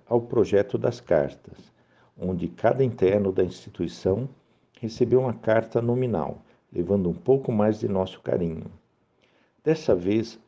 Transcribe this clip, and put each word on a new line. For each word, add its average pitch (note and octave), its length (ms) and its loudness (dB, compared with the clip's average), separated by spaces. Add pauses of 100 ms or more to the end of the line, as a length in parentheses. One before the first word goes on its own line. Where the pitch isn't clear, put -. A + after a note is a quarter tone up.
ao A#2+ 140 0
projeto G#2 560 0
das A#2 240 -4
cartas, - 720 -2 (420)
onde F2 320 -4
cada B2+ 380 0
interno G2 480 2
da F#2+ 100 0
instituição F#2 840 -4 (500)
recebeu A#2 420 2
uma C3 120 -2
carta A2+ 480 0
nominal, A#2+ 600 -2 (280)
levando F2+ 380 0
um E2 60 -2
pouco C3+ 360 0
mais G#2+ 300 2
de A2 80 -4
nosso F#2+ 320 -4
carinho. E2 460 -4 (960)
Dessa D3+ 320 2
vez, G#2 520 -2